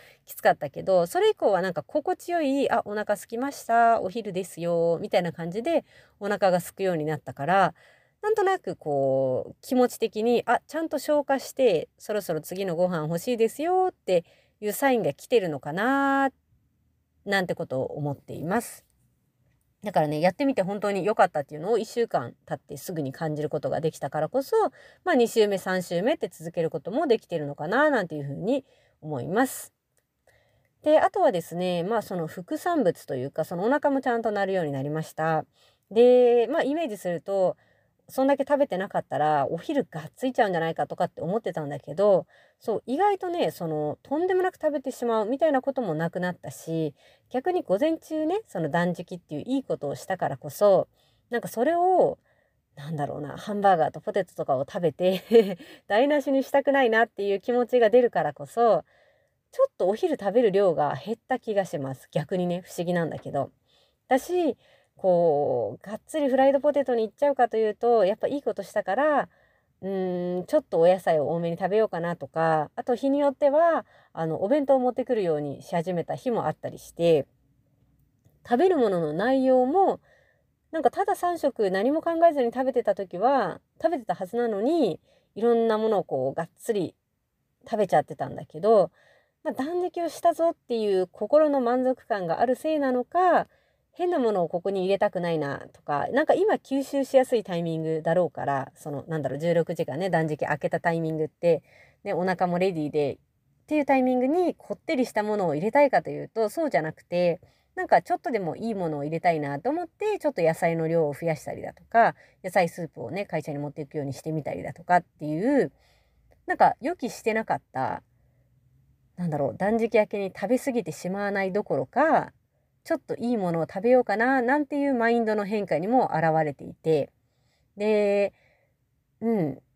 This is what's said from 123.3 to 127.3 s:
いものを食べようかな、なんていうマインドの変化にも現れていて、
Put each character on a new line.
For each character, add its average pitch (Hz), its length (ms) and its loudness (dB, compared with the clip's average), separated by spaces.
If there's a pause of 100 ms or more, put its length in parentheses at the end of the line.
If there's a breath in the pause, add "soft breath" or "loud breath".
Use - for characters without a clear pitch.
い 233 40 0
も 180 140 -2
の 165 80 -2
を 160 40 -2
食 190 180 -8
べ 226 80 2
よ 254 100 6
う 247 60 4
か 196 100 -2
な、 254 260 2
な 247 160 2
ん 302 80 -2
て 294 120 -6
い 285 100 0
う 277 80 0
マ 233 140 2
イ 233 100 2
ン 233 60 0
ド 214 100 0
の 208 80 0
変 202 220 -4
化 170 120 0
に 170 120 -4
も 247 260 4
現 160 120 2 (180)
れ 147 80 -4
て - 100 -18
い 135 100 -14
て、 151 380 0 (640)